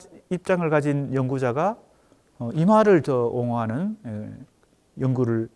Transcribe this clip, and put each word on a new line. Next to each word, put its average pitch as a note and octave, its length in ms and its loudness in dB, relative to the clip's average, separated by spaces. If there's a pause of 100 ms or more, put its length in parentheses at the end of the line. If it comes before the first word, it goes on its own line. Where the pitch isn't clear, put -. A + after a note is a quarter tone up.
(300)
입장을 F3+ 400 0
가진 C#3+ 420 0
연구자가, C3+ 640 -2 (640)
어, A#2+ 160 -8
이마를 G3 480 6
더 B2 240 0
옹호하는, A#2+ 720 -4 (100)
에, G#2+ 240 -10 (720)
연구를, A#2+ 560 0